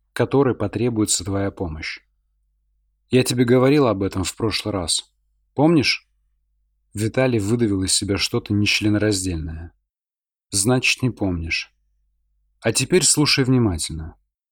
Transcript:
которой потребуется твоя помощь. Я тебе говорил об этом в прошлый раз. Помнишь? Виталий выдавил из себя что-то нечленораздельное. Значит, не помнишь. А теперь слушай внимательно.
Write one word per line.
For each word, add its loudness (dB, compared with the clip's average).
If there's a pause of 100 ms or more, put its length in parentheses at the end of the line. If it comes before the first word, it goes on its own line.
(120)
которой 2
потребуется -2
твоя -2
помощь. -10 (1080)
Я 4
тебе 2
говорил 4
об 0
этом -4
в -8
прошлый -4
раз. -4 (420)
Помнишь? 2 (840)
Виталий 0
выдавил 0
из -2
себя -2
что-то -4
нечленораздельное. 0 (760)
Значит, 0
не 0
помнишь. -4 (840)
А 0
теперь 0
слушай 2
внимательно. 0 (360)